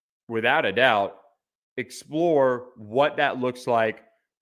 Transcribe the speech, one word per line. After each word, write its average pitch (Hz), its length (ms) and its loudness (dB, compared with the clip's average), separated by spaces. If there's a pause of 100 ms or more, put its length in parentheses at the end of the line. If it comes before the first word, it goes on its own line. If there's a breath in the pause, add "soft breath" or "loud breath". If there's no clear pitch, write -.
(280)
without 120 360 0
a 101 80 -2
doubt, 107 440 2 (640)
explore 135 960 0
what 127 400 -2
that 131 240 -2
looks 123 260 -6
like 113 380 0 (380)